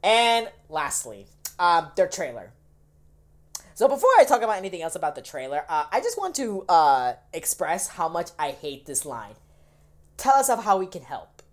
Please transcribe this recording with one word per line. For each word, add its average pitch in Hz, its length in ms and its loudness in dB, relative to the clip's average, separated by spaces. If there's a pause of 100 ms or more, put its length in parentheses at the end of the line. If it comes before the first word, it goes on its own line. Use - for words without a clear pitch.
And 233 460 2 (200)
lastly, 131 580 -6 (320)
um, 170 380 4
their 180 120 2
trailer. 120 440 -10 (1200)
So - 140 2
before 285 300 4
I 302 60 10
talk 240 180 2
about 220 140 -2
anything 185 260 -8
else 160 120 -6
about 156 200 -4
the 127 80 -14
trailer, 139 460 -8
uh, 151 220 -2
I 233 100 0
just 466 180 -4
want 381 180 -6
to, 214 320 -4
uh, 139 460 6 (180)
express 165 560 -4
how 165 200 -4
much 170 300 -6
I 147 120 -4
hate 139 360 -12
this 139 180 -6
line. 113 300 -14 (840)
"Tell 269 180 4
us 269 140 4
of 226 160 0
how 196 140 4
we 185 80 -2
can 175 160 -14
help." - 400 -14 (100)